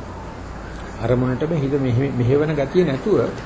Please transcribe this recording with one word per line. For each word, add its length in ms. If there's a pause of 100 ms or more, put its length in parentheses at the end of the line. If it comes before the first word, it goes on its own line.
(1000)
අරමුණට 460
මේ 160
හිත 160
මෙහෙ-, 360
මෙහෙවන 420
ගතිය 300
නැතුව 340 (280)